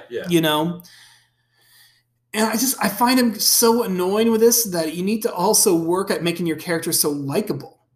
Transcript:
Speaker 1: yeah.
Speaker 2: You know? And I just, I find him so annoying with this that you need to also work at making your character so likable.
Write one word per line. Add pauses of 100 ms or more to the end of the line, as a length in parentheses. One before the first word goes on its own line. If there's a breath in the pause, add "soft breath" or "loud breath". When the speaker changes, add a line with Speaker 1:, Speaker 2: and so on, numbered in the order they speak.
Speaker 1:
yeah.
Speaker 2:
You
know? (1500 soft breath)
And
I
just,
I
find
him
so
annoying
with
this
that
you
need
to
also
work
at
making
your
character
so
likable. (140)